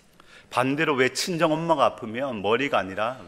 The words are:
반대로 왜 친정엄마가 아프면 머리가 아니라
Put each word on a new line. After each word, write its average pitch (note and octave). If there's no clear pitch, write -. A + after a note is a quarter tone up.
반대로 C#3+
왜 B2+
친정엄마가 D#3+
아프면 A#2
머리가 A#2+
아니라 G#2